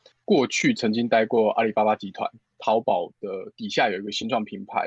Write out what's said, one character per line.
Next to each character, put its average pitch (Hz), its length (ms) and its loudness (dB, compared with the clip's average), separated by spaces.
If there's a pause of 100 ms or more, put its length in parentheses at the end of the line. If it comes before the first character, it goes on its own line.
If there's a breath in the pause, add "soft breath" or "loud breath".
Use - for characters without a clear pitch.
(240 soft breath)
过 143 220 4
去 - 260 0
曾 110 220 0
经 117 120 0
待 113 200 4
过 110 240 2
阿 113 140 2
里 110 60 2
巴 107 140 2
巴 107 100 4
集 101 160 -10
团、 - 200 -6 (280)
淘 113 220 2
宝 92 400 -2
的 98 360 -8
底 107 120 -10
下 120 220 0
有 92 80 -4
一 98 40 -8
个 104 80 -8
新 113 200 -6
创 120 160 0
品 101 180 -12
牌， 98 220 -4